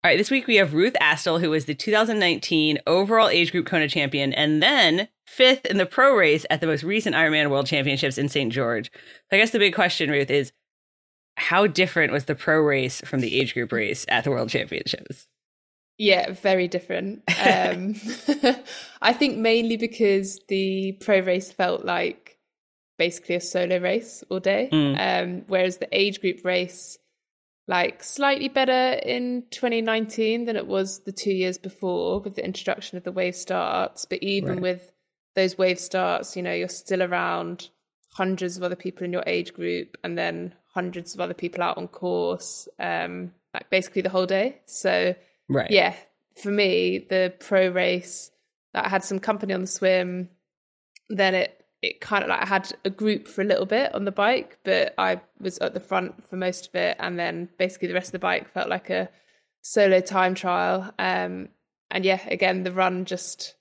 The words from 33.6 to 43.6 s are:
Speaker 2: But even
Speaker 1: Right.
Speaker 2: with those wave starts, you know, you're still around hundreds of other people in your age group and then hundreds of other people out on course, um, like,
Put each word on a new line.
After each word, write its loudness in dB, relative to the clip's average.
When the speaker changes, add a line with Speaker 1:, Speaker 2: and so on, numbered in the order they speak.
Speaker 2:
But -6
even -2
Speaker 1:
Right. -6
Speaker 2:
with -6
those 2
wave 2
starts, -2
you -6
know, -4
you're -4
still -2
around -4
hundreds -2
of -8
other -4
people -10
in -6
your -4
age -2
group -6
and -6
then -6
hundreds -8
of -10
other -6
people -8
out -2
on -8
course, -6
um, -6
like, -10